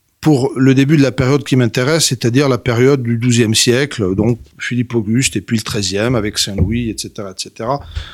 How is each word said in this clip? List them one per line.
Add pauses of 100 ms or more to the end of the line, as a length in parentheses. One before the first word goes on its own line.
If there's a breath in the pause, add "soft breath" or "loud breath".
(220)
pour
le
début
de
la
période
qui
m'intéresse,
c'est-à-dire
la
période
du
douzième
siècle,
donc (200)
Philippe
Auguste
et
puis
le
treizième
avec
Saint-Louis,
et
cetera,
et
cetera. (320 loud breath)